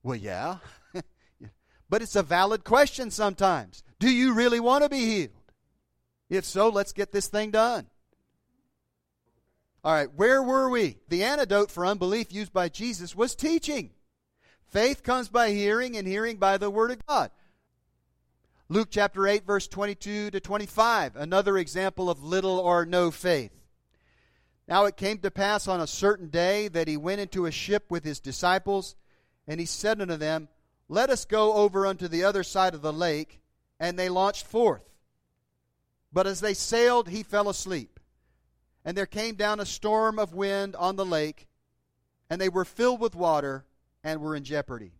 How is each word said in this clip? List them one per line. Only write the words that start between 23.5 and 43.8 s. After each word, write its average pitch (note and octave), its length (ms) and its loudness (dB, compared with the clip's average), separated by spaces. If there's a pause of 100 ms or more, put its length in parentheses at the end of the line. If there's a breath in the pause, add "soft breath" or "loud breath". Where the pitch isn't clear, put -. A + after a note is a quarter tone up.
Now G3 180 4
it G3+ 120 -2
came G3 220 -4
to F#3+ 100 -4
pass G3 380 -2
on F3+ 140 -2
a D#3 40 -2
certain F#3+ 440 0
day F#3+ 400 0
that E3 180 -2
he D3+ 100 -4
went F#3 240 -4
into F#3 240 -4
a D#3+ 60 -4
ship G3+ 380 -2
with E3+ 140 -6
his D3+ 160 -8
disciples, F#3 760 -2 (500)
and D#3+ 140 -8
he E3+ 80 -6
said G#3+ 340 -2
unto F3 140 -4
them, D#3 320 -4 (400)
"Let A#3 220 2
us - 160 0
go G#3+ 280 2
over G3 320 4
unto F3+ 220 -4
the E3 160 0
other G3 200 2
side F#3 300 2
of D3 80 -12
the D3+ 120 -4
lake." D#3 480 -4 (420)
And F3+ 160 -4
they F#3 80 -2
launched F#3+ 400 0
forth. A3 420 0 (1200)
But F#3 120 2
as F#3+ 140 -4
they G3+ 140 -2
sailed, A#3 560 2
he G#3+ 120 -8
fell G#3 280 0
asleep. F#3 500 -8 (840)
And F3 100 -6
there G3 100 -2
came A3 300 -6
down G#3 240 0
a G3+ 60 -4
storm A3 520 0
of F#3+ 160 -2
wind G3 440 -2
on F#3 180 -2
the F#3+ 100 -2
lake, D#3 440 -4 (800)
and F3 100 -6
they F#3+ 80 0
were F#3 160 0
filled A#3+ 380 0
with A#3 120 -2
water D3 520 0 (360)